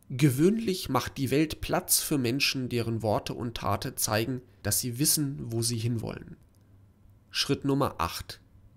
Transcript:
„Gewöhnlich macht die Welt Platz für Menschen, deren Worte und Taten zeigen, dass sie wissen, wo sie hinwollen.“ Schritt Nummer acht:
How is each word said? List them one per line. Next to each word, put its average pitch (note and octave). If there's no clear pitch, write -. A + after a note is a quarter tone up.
„Gewöhnlich D#3+
macht C3
die C3
Welt D3+
Platz -
für D3+
Menschen, B2+
deren A2+
Worte A2
und -
Taten G#2
zeigen, A#2
dass G#2
sie A#2+
wissen, D3
wo A#2
sie A#2
hinwollen.“ A2+
Schritt -
Nummer C#3
acht: -